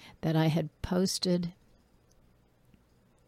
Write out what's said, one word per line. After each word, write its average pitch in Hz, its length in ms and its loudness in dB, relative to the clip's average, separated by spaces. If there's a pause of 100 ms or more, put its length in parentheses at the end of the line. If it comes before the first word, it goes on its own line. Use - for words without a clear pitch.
(200)
that 160 160 0
I 160 120 4
had 156 200 0 (140)
posted 180 720 0 (1700)